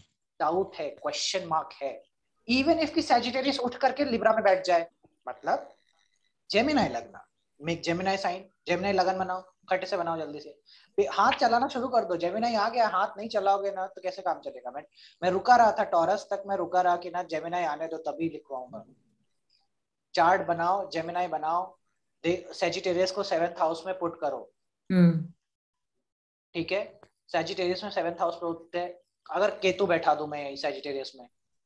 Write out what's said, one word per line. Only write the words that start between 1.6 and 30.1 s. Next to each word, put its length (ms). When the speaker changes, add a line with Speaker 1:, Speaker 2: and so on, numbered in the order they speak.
Speaker 1:
है। 220
Even 320
if 60
कि 120
Sagittarius 580
उठ 160
करके 280
Libra 320
में 80
बैठ 220
जाए, 240
मतलब 480
Gemini 200
लग्न, 440
make 180
Gemini 240
sign, 340
Gemini 240
लगन 260
बनाओ, 360
खट्टे 160
से 120
बनाओ 200
जल्दी 220
से। 220
बे-, 140
हाथ 200
चलाना 360
शुरू 200
कर 180
दो। 100
Gemini 400
आ 140
गया, 180
हाथ 200
नहीं 120
चलाओगे 420
ना 160
तो 140
कैसे 200
काम 180
चलेगा? 320
मैं, 120
मैं 60
रुका 260
रहा 160
था 120
टॉरस 400
तक, 240
मैं 80
रुका 260
रहा 160
कि 120
ना 140
Gemini 300
आने 340
दो 100
तभी 320
लिखवाऊंगा। 560
Chart 280
बनाओ, 500
Gemini 380
बनाओ, 480
दे-, 320
Sagittarius 560
को 120
seventh 360
house 260
में 140
put 220
करो। 320
Speaker 2:
हम्म। 420
Speaker 1:
ठीक 180
है, 280
Sagittarius 480
में 80
seventh 280
house 160
पे 100
होते 340
हैं। 200
अगर 200
केतु 360
बैठा 280